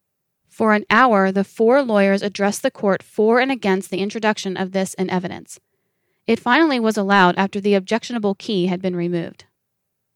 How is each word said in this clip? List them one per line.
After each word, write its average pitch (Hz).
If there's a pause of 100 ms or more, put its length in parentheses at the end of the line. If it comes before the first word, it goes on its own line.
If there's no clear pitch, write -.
(480)
For 220
an 208
hour, 208
the 196
four 240
lawyers 202
addressed 202
the 262
court 196
for 226
and 262
against 196
the 185
introduction 208
of 185
this 190
in 190
evidence. 180 (680)
It 226
finally 277
was 220
allowed 190
after 196
the 202
objectionable 208
key 185
had 180
been 185
removed. 175 (720)